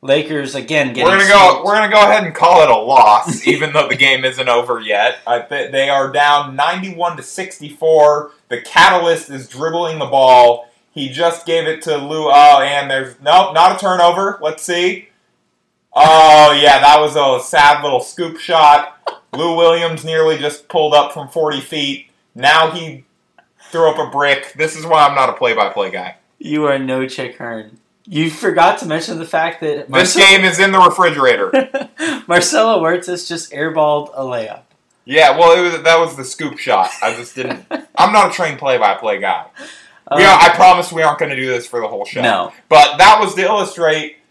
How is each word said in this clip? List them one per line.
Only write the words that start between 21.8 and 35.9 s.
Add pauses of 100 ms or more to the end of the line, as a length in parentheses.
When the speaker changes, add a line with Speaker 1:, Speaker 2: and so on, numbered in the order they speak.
Speaker 2:
Now
he (680)
threw
up
a
brick.
This
is
why
I'm
not
a
play-by-play
guy. (220)
Speaker 1:
You
are
no
Chick
Hearn. (260)
You
forgot
to
mention
the
fact
that
Speaker 2:
This
Speaker 1:
Marcel-
Speaker 2:
game
is
in
the
refrigerator.
Speaker 1:
<laughs> (360)
Marcelo
Huertas
just
airballed
a
layup. (420)
Speaker 2:
Yeah,
well,
it
was,
that